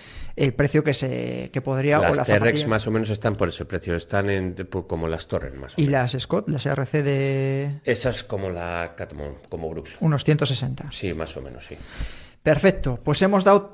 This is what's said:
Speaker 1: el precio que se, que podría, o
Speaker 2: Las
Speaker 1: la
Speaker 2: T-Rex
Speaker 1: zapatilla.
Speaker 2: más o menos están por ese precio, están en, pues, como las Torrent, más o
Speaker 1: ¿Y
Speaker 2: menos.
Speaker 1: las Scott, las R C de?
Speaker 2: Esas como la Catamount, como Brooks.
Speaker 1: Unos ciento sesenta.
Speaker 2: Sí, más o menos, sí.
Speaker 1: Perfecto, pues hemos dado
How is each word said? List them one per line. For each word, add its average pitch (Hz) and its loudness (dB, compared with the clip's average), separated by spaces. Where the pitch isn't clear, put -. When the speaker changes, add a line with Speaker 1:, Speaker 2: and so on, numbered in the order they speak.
Speaker 1:
el 135 2
precio 147 4
que 143 2
se, 123 -4
que 131 -2
podría, 139 2
o - 4
Speaker 2:
Las 165 4
Speaker 1:
la - 0
Speaker 2:
T-Rex 104 4
Speaker 1:
zapatilla. 117 2
Speaker 2:
más 110 2
o - -2
menos 110 0
están 107 0
por 90 2
ese - -8
precio, 87 -4
están 98 0
en, 92 0
pues, 92 -6
como 82 -2
las 80 -4
Torrent, 69 -4
más 67 -12
o - -8
Speaker 1:
¿Y 147 6
Speaker 2:
menos. 131 2
Speaker 1:
las 131 -2
Scott, 196 -2
las 151 -2
R 139 0
C 151 0
de? 139 0
Speaker 2:
Esas 120 0
como 95 -4
la 85 -4
Catamount, 73 -10
como 82 -6
Brooks. 80 -10
Speaker 1:
Unos 151 2
ciento 151 4
sesenta. 135 -4
Speaker 2:
Sí, 90 -4
más 80 -6
o 69 -10
menos, 62 -14
sí. - -16
Speaker 1:
Perfecto, 156 2
pues 147 2
hemos 190 4
dado 202 6